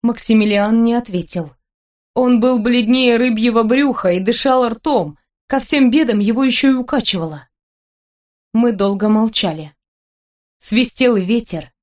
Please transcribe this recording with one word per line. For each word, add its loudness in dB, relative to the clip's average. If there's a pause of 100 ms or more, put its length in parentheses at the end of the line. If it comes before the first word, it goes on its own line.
Максимилиан 0
не 0
ответил. -6 (600)
Он 2
был 2
бледнее 2
рыбьего 0
брюха 0
и 0
дышал 0
ртом, -4 (300)
ко -2
всем 2
бедам 2
его 0
еще 2
и 4
укачивало. -4 (1040)
Мы 2
долго -2
молчали. 0 (840)
Свистел 0
ветер. -4 (100)